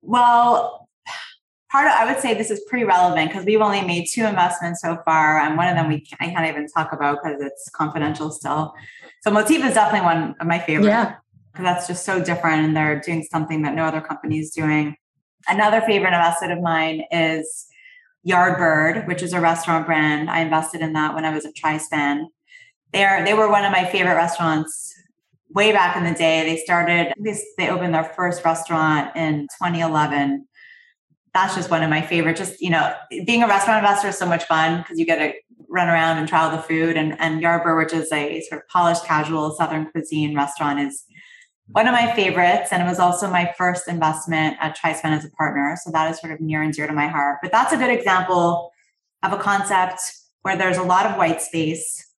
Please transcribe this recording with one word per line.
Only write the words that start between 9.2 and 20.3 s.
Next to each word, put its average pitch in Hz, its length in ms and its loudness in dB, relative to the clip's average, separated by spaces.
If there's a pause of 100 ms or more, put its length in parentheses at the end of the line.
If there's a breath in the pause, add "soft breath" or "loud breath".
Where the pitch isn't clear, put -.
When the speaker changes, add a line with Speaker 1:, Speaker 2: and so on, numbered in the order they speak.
Speaker 1:
So 208 100 0
Motif 214 340 4
is 247 80 2
definitely 202 320 4
one 165 340 0
of 165 80 -4
my 170 120 0
favorites. 170 280 2
Speaker 2:
Yeah. 208 280 2 (380)
Speaker 1:
'Cause 180 120 -10
that's 180 220 0
just 180 180 -8
so 185 180 0
different 165 420 0
and 156 120 2
they're 151 220 0
doing 160 320 -4
something 156 320 -2
that 143 100 -2
no 160 120 -2
other 156 140 -2
company 156 400 -6
is 151 120 -8
doing. 151 440 -2 (540)
Another 214 320 4
favorite 196 320 2
investment 170 400 2
of 175 80 -4
mine 160 500 -2
is 160 540 -2 (600 soft breath)
Yardbird, 175 800 2
which 175 160 -4
is 170 100 -6
a 175 80 0
restaurant 165 440 2
brand. 151 440 0
I 165 120 0